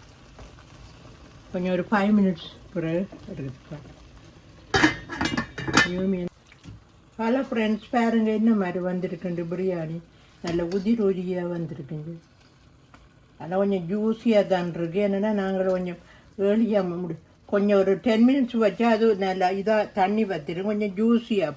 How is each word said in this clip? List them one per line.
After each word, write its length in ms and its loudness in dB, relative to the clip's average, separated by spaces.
கொஞ்சம் 200 -2
ஒரு 180 -2
ஃபைவ் 280 4
மினிட்ஸ் 300 0
பிறகு 360 -2
எடுத்துக்கலாம். 560 -12
ஐயோ, 160 -4
மீன். 260 -2
ஹலோ 320 0
ஃப்ரெண்ட்ஸ், 400 0
பாருங்க 420 2
என்ன 220 4
மாதிரி 300 0
வந்திருக்குண்டு 680 -4
பிரியாணி. 500 -4
நல்ல 220 -2
உதிரி 460 0
உதிரியா 340 -4
வந்திருக்குங்க. 600 -10
ஆனா 180 -6
கொஞ்சம் 320 0
ஜூஸியா 580 2
தான் 280 0
இருக்கு. 340 -2
என்னன்னா, 240 0
நாங்களும் 400 0
கொஞ்சம் 280 -4
ஏர்லியா 440 2
மு-, 180 -4
முடி-, 220 -8
கொஞ்சம் 320 4
ஒரு 180 4
டென் 320 4
மினிட்ஸ் 280 2
வச்சா 260 2
அது 340 4
நல்லா 320 0
இதா 440 0
தண்ணி 320 2
வத்திரும். 460 -4
கொஞ்சம் 240 -2
ஜூஸியா, 640 2